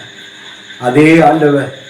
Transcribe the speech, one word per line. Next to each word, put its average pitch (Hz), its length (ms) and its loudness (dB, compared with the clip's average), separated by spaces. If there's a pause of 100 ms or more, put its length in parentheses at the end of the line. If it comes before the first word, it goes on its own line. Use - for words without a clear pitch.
(800)
அதே 151 400 2
ஆண்டவர் 147 600 -2 (100)